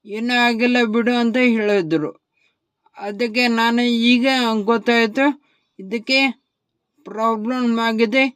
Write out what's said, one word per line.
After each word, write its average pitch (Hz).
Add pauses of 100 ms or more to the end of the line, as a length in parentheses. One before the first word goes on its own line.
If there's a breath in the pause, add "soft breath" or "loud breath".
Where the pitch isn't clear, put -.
"ಏನೂ 233
ಆಗಿಲ್ಲ 240
ಬಿಡು" 233
ಅಂತ 233
ಹೇಳಿದ್ರು. 208 (720)
ಅದಕ್ಕೆ 220
ನಾನು 233
ಈಗ 240 (380)
ಗೊತ್ತಾಯ್ತು 233 (360)
ಇದಕ್ಕೆ 233 (720)
ಪ್ರಾಬ್ಲಮ್ 226
ಆಗಿದೆ, 226 (120)